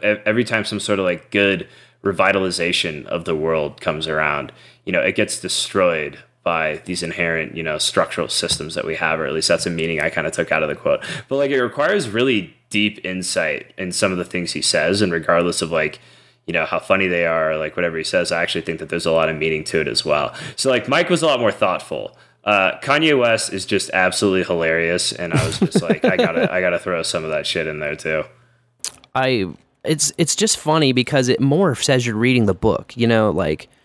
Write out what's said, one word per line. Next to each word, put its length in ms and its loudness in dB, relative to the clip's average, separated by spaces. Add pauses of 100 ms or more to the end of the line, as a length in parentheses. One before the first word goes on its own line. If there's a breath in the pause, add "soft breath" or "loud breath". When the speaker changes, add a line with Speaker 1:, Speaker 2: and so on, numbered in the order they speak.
Speaker 1:
e-, 220 2
every 180 2
time 220 -2
some 140 -4
sort 200 0
of, 60 0
like, 260 -2
good 360 2 (360 loud breath)
revitalization 1000 0
of 200 -4
the 100 -2
world 460 -2
comes 260 -4
around, 440 -2 (340 loud breath)
you 60 -6
know, 100 2
it 140 2
gets 240 -2
destroyed 800 -2 (260)
by 420 -2
these 180 -6
inherent, 520 -4
you 80 -6
know, 140 -4
structural 500 -2
systems 480 -4
that 100 -4
we 100 -4
have, 240 -2
or 60 -2
at 80 -4
least 140 -2
that's 180 2
a 40 -2
meaning 320 -4
I 80 0
kinda 200 -4
took 220 -4
out 120 0
of 60 -4
the 60 -4
quote. 260 -2 (280 loud breath)
But, 80 -2
like, 140 0
it 100 2
requires 480 0
really 440 0 (160)
deep 360 0
insight 720 -4
in 140 -6
some 200 2
of 60 -2
the 80 -2
things 280 -4
he 80 -4
says, 400 2
and 100 2
regardless 500 0
of, 100 -4
like, 280 -2 (460 soft breath)
you 60 -8
know, 140 0
how 140 -2
funny 280 2
they 180 2
are, 280 2
or, 40 -2
like, 200 -4
whatever 200 -2
he 60 -4
says, 260 0
I 120 0
actually 220 -4
think 160 -6
that 100 -12
there's 160 -4
a 60 2
lot 180 4
of 80 -4
meaning 260 -2
to 160 -2
it 80 -2
as 160 -2
well. 300 0 (240 loud breath)
So, 120 0
like, 200 0
Mike 200 2
was 120 2
a 40 0
lot 140 2
more 140 2
thoughtful. 640 -2 (260 soft breath)
Uh, 360 4
Kanye 380 4
West 360 2
is 120 -6
just 260 0
absolutely 520 2
hilarious, 720 0
and 200 -6
I 120 2
was 140 -2
just 220 2
like, 220 -2
"I 140 2
gotta, 360 2
Speaker 2:
<laughs> 0 -
Speaker 1:
I 60 2
gotta 200 2
throw 240 -2
some 200 -4
of 60 -6
that 180 -2
shit 200 -2
in 120 -6
there 160 -4
too." 300 -4 (880 soft breath)
Speaker 2:
I, 320 2 (380)
it's, 320 0
it's 180 2
just 220 0
funny 340 2
because 380 2
it 100 4
morphs 480 2
as 180 4
you're 120 -2
reading 280 4
the 80 4
book, 440 0
you 100 2
know, 240 4
like, 380 -2 (160)